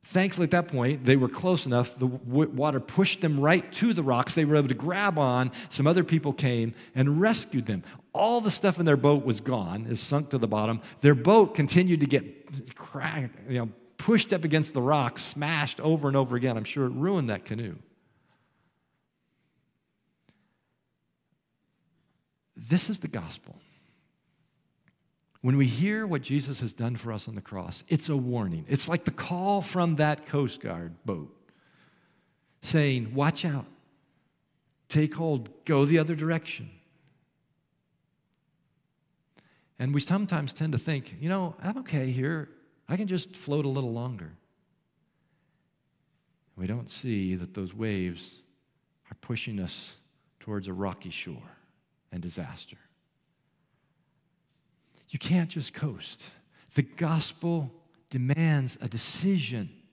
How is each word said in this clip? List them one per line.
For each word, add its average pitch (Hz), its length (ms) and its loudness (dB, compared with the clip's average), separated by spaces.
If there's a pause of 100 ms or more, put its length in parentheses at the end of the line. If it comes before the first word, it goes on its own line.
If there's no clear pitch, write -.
Thankfully, 185 400 0
at 156 80 2
that 175 160 2
point, 127 380 0
they 131 100 8
were 127 140 4
close 180 360 0
enough, 120 320 2
the 127 100 0
w-, 127 420 0
water 135 320 0
pushed - 400 0
them 151 180 2
right 170 320 4
to 226 220 2
the 170 100 0
rocks. 123 320 2
They 160 100 4
were 151 120 6
able 143 100 4
to 127 80 0
grab 180 420 0
on. 127 340 2 (180)
Some 143 180 2
other 175 160 6
people 151 300 2
came 117 420 0 (180)
and 139 280 4
rescued 190 440 0
them. 98 160 -2 (320)
All 226 280 2
the 214 100 2
stuff 180 260 2
in 170 80 0
their 147 120 6
boat 143 280 4
was 117 140 0
gone, 110 500 -4
it 120 100 -2
sunk 147 320 -2
to 135 60 -2
the 113 100 0
bottom. 107 340 0 (180)
Their 143 160 8
boat 185 400 8
continued 170 460 4
to 147 40 4
get 135 720 -4
crack-, 156 560 -6 (180)
you 123 100 0
know, 117 100 -4 (360)
pushed 214 280 4
up 165 100 -2
against 156 320 0
the 131 80 0
rock, 131 340 2
smashed 147 600 -4
over 156 280 2
and 139 80 2
over 127 200 2
again. 120 220 0
I'm 107 60 -4
sure 135 220 -2
it 123 60 0
ruined 143 400 0
that 98 120 -4
canoe. 107 300 -8 (4000)
This 120 320 0
is 220 120 -6
the - 80 -10
gospel. - 480 -12 (1900)
When 131 160 4
we 139 80 6
hear 196 400 0
what 160 160 -2
Jesus 135 400 -4
has 113 100 -4
done 117 240 -4
for 117 160 -8
us 107 160 -8
on 110 60 -12
the 101 80 -10
cross, 90 460 -10
it's - 220 0
a 147 60 0
warning. 113 520 -2
It's 139 200 0
like 170 180 -2
the 165 60 0
call 190 520 -2
from 170 320 0
that 151 320 0
Coast 143 340 -2
Guard 85 320 -10 (100)
boat 80 320 -8 (1300)
saying, 131 540 2
"Watch 143 280 0
out. 147 220 -4 (1200)
Take 151 280 0
hold. 147 340 -2 (160)
Go 143 200 4
the 160 120 4
other 156 160 2
direction." 156 560 -4 (3000)
And 135 160 -2
we 147 40 2
sometimes 170 540 -2
tend 156 200 -4
to - 60 0
think, 143 400 -6
"You 151 80 -6
know, 185 320 -4
I'm 226 200 -6
okay 135 320 -4
here. 143 380 -4 (380)
I 175 100 -4
can 208 100 -4
just 180 280 -4
float 143 300 -2
a - 40 -2
little 131 220 -2
longer." 117 420 -8 (2250)
We 92 120 -8
don't 117 200 -6
see 98 460 -4
that 90 220 -8
those 95 180 -8
waves 95 600 -6 (760)
are - 100 -16
pushing 113 380 -8
us - 360 -10 (440)
towards 101 280 -8
a 92 60 -8
rocky 92 360 -6
shore - 480 -14 (540)
and 87 100 -8
disaster. 87 560 -12 (2250)
You 147 80 -8
can't 170 320 0
just - 240 -8
coast. - 560 -8 (460)
The 143 80 4
gospel 160 880 -2 (380)
demands 139 680 0
a - 60 -8
decision. 120 840 -2 (220)